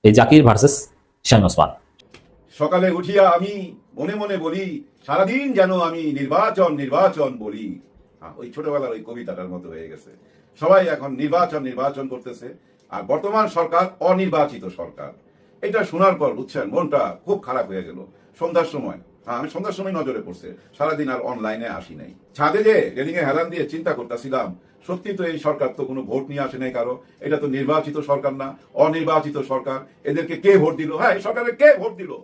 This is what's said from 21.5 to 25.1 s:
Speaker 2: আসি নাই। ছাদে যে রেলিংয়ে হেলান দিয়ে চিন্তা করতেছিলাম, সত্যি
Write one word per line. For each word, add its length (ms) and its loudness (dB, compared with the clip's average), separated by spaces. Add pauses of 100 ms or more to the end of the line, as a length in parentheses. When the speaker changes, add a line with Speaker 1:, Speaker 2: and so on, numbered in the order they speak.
Speaker 2:
আসি 280 -12
নাই। 180 -18 (220)
ছাদে 280 2
যে 320 6
রেলিংয়ে 300 -2
হেলান 240 0
দিয়ে 200 -4
চিন্তা 240 -4
করতেছিলাম, 640 -4 (320)
সত্যি 260 -6